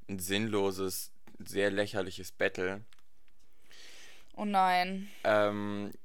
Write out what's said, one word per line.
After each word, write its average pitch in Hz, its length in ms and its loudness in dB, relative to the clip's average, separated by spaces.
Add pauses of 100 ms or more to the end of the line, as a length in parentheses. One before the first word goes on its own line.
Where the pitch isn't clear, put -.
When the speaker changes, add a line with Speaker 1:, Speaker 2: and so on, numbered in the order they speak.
Speaker 1:
ein 98 120 -4
sinnloses, 98 920 0 (340)
sehr 98 280 4
lächerliches 98 580 -2
Battle. 98 540 0 (1500)
Speaker 2:
Oh 208 80 -4
nein. 190 640 4 (140)
Speaker 1:
Ähm, 104 720 4 (120)